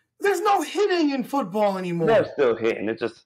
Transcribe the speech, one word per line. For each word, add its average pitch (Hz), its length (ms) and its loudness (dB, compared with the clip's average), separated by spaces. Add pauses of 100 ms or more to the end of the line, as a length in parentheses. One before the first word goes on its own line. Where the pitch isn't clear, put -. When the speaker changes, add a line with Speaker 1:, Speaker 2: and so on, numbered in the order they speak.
(200)
Speaker 1:
There's 392 220 0
no 403 200 2
hitting 339 480 0
in 262 140 -2
football 202 560 -2
anymore. 175 280 -2
Speaker 2:
They're 214 240 4
still 120 240 2
hitting. 110 340 -2
It's 110 120 -6
just - 240 -6